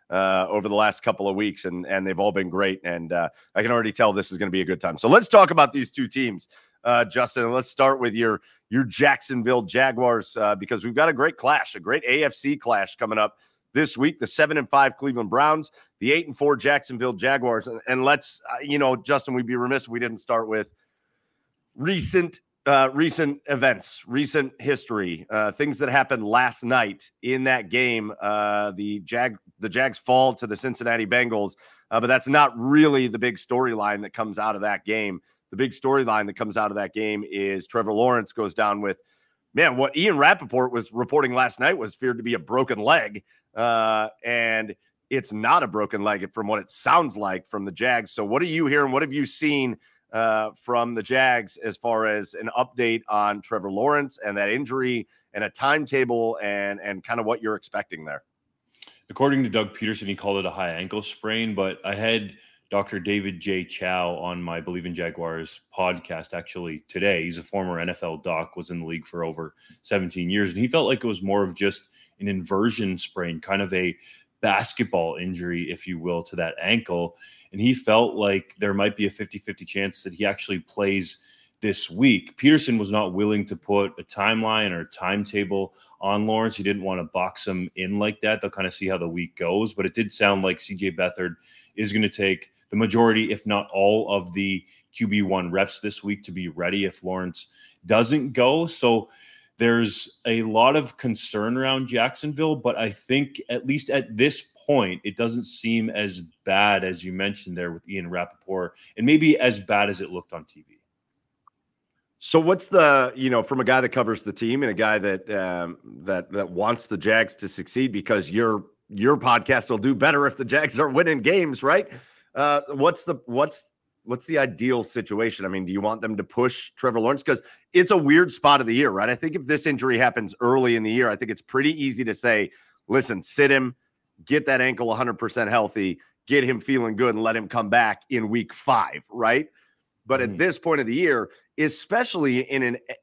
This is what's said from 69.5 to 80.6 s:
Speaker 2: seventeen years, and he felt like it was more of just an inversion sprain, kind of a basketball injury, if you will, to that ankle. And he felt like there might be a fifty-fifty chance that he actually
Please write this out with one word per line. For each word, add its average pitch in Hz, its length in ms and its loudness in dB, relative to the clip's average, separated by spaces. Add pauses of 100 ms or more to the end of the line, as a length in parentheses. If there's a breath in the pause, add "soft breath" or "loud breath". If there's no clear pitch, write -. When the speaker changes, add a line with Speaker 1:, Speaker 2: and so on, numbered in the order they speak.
Speaker 2:
seventeen 92 460 -4
years, 101 220 0
and 87 80 -6
he 120 100 2
felt 143 180 2
like 123 160 0
it 123 40 -4
was 98 160 -4
more 101 200 0
of 90 120 -4
just - 340 -4 (320 soft breath)
an 101 80 -4
inversion 98 680 -2
sprain, 85 420 -8
kind 98 220 -2
of 92 100 -4
a 90 240 -2 (440 soft breath)
basketball 98 760 -2
injury, 87 540 -6
if 92 160 -12
you 87 120 -8
will, 85 240 -4
to - 140 -14
that 82 240 -4
ankle. 87 560 -2 (360 loud breath)
And 98 80 -10
he 127 140 4
felt 113 400 2
like 101 440 -2
there 101 160 -2
might 101 220 0
be 104 100 -2
a 95 40 -2
fifty-fifty 101 540 -12
chance 98 380 -6
that 95 100 -10
he 92 120 -4
actually 98 360 -4